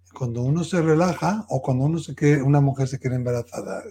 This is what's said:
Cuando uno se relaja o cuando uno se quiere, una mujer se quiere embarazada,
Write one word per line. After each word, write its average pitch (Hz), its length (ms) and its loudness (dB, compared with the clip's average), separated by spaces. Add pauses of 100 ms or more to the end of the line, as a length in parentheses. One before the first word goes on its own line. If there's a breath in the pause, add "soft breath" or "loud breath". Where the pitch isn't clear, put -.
(180)
Cuando 120 260 -6
uno 143 200 0
se 170 180 0
relaja 165 680 2
o 135 120 -2
cuando 131 240 0
uno 165 140 0
se 147 160 -10
quiere, 147 280 4
una 143 180 4
mujer 135 260 0
se 135 120 -8
quiere 127 160 -4
embarazada, 120 760 -6